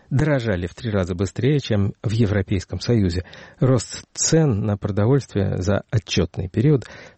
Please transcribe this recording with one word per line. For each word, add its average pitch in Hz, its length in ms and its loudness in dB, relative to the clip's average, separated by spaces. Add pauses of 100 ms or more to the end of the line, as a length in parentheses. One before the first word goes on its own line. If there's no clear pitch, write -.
(100)
дорожали 120 560 0
в - 80 -10
три 117 160 -8
раза 95 240 0
быстрее, 117 460 0
чем 101 420 0
в 107 80 -2
Европейском 101 680 0
Союзе. 92 440 0 (360)
Рост - 440 0 (100)
цен 135 520 2
на 104 100 0
продовольствие 101 840 0
за 98 320 0
отчётный - 580 -2
период 131 380 2 (320)